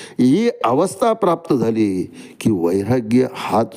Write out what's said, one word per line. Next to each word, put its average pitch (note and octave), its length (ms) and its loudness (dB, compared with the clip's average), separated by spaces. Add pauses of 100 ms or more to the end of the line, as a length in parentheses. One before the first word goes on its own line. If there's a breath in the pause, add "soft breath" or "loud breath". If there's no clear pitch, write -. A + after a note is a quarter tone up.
(220 loud breath)
ही F3 280 4 (140)
अवस्था F3 500 0
प्राप्त E3+ 400 -2
झाली A2 580 0 (280 loud breath)
की A#2 120 0
वैराग्य G#2+ 840 0
हात - 320 -2 (120)